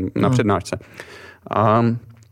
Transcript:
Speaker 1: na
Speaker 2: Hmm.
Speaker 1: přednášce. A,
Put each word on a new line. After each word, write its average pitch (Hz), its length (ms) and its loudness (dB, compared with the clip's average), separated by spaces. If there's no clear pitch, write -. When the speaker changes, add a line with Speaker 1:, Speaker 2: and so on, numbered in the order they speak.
Speaker 1:
na - 120 2
Speaker 2:
Hmm. 139 60 2
Speaker 1:
přednášce. 104 460 0
A, 110 300 4